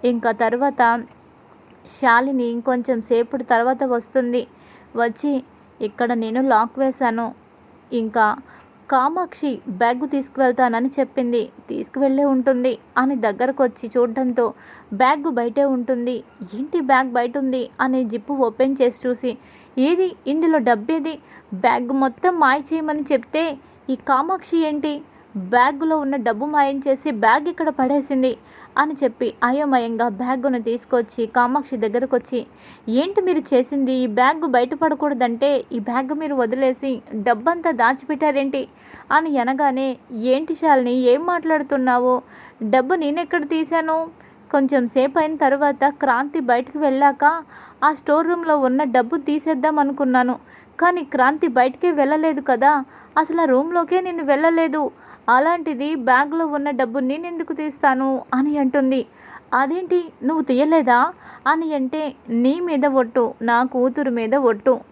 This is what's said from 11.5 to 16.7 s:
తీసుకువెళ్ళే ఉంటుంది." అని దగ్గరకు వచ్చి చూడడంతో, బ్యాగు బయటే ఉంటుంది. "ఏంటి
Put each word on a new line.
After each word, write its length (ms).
తీసుకువెళ్ళే 600
ఉంటుంది." 480
అని 180
దగ్గరకు 480
వచ్చి 240
చూడడంతో, 580
బ్యాగు 360
బయటే 360
ఉంటుంది. 500
"ఏంటి 360